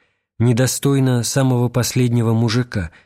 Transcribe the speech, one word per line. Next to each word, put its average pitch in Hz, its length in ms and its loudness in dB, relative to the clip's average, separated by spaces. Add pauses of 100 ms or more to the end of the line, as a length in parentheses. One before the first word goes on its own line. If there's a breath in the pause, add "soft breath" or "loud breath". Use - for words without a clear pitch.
(400)
Недостойно 127 840 0
самого 127 440 0
последнего 120 640 0
мужика, 113 580 -2 (140 soft breath)